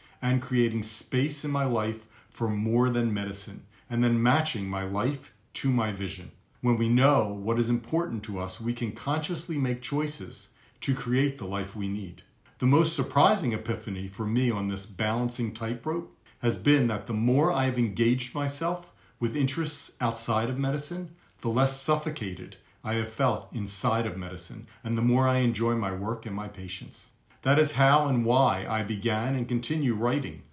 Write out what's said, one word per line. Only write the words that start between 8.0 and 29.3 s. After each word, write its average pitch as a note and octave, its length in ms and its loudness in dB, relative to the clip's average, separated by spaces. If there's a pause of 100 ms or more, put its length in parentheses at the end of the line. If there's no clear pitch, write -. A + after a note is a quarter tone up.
to G2 160 -4
us, F#2 200 -6
we A#2 120 -2
can A#2+ 180 -4
consciously D#3 680 -4
make B2 220 0
choices C#3+ 760 -4 (260)
to - 120 0
create C3 460 0
the G2 80 -6
life G2 300 -6
we G2+ 100 -2
need. G2 360 -6 (360)
The B2+ 80 2
most C#3+ 300 6
surprising D#3 560 2
epiphany G2+ 560 -4
for G#2+ 180 -6
me A#2+ 240 2
on G2+ 160 0
this G2 180 -2
balancing A2+ 680 -2
tightrope D#3 580 -4 (280)
has A2 180 0
been C3 300 4
that G#2 180 -4
the A#2+ 60 -4
more B2+ 400 4
I C3 140 2
have B2 120 0
engaged A#2 560 2
myself E3 580 -4 (280)
with A#2 160 0
interests D3 640 -2
outside A#2 500 0
of B2+ 80 -4
medicine, C#3+ 560 -4 (280)
the B2 60 -2
less C3 320 2
suffocated C#3+ 760 -2 (260)
I A2+ 120 -2
have A2+ 140 -2
felt A#2 440 -2
inside A2+ 520 0
of F#2 120 -4
medicine, F2+ 500 -10 (160)
and A2+ 160 -2
the A2+ 40 2
more B2 260 6
I B2+ 100 2
enjoy A#2 380 2
my G2+ 160 -2
work G2+ 340 -4
and G2+ 80 -6
my G#2 140 -6
patients. - 640 -12 (320)
That C#3+ 180 4
is D3 120 2
how C#3+ 360 4
and B2 160 2
why A2+ 440 2
I A2 140 -2
began A2 540 -2